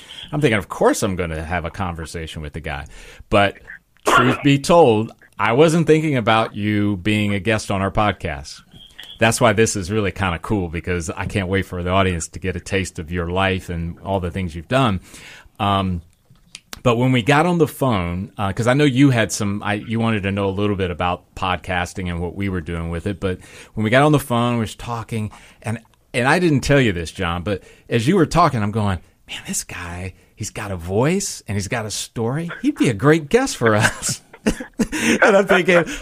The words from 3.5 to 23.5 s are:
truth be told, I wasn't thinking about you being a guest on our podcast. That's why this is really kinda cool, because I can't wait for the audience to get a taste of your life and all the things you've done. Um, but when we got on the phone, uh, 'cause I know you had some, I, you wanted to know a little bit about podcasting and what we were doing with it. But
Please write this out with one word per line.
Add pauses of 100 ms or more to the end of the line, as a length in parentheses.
truth
be
told, (260)
I
wasn't
thinking
about
you
being
a
guest
on
our
podcast. (560)
That's
why
this
is
really
kinda
cool,
because
I
can't
wait
for
the
audience
to
get
a
taste
of
your
life
and
all
the
things
you've
done. (600)
Um, (800)
but
when
we
got
on
the
phone,
uh,
'cause
I
know
you
had
some,
I,
you
wanted
to
know
a
little
bit
about
podcasting
and
what
we
were
doing
with
it.
But (360)